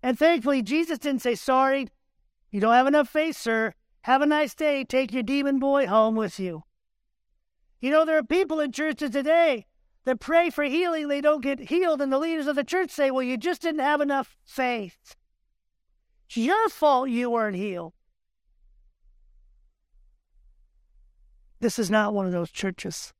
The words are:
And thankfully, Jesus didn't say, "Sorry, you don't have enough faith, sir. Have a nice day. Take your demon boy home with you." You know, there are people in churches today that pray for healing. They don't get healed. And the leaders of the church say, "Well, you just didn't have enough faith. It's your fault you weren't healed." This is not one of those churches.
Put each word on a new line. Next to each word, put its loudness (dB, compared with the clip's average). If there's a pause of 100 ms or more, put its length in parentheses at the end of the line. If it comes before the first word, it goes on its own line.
And 0
thankfully, 4
Jesus -2
didn't -4
say, 0
"Sorry, 0 (600)
you -2
don't 4
have 6
enough 4
faith, -2
sir. -2 (300)
Have 4
a 2
nice 0
day. 0
Take -2
your -2
demon 0
boy 2
home 4
with -4
you." -8 (1160)
You -2
know, 4
there 2
are 0
people 0
in -2
churches -4
today 2 (380)
that -2
pray 2
for -2
healing. -2
They -2
don't 2
get -4
healed. 0
And -2
the 2
leaders -2
of -2
the -2
church -2
say, 0
"Well, -2
you -4
just -4
didn't -4
have 0
enough -2
faith. -6 (1120)
It's -10
your 2
fault 2
you -2
weren't -2
healed." -8 (3750)
This 0
is 0
not 2
one -2
of -2
those -4
churches. -8